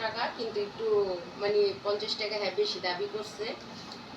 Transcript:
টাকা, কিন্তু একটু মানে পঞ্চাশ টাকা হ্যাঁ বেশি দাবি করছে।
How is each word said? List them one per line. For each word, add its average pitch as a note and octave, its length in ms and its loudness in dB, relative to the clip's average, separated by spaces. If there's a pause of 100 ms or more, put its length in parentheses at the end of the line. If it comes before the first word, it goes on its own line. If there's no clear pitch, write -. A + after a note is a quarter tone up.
টাকা, A3+ 260 0 (100)
কিন্তু G#3+ 220 -2
একটু G3+ 560 2 (240)
মানে G3+ 320 6 (100)
পঞ্চাশ G#3 320 0
টাকা G#3+ 220 -2
হ্যাঁ G3+ 200 0
বেশি G3 240 2
দাবি F3+ 320 0
করছে। G#3+ 420 -6 (640)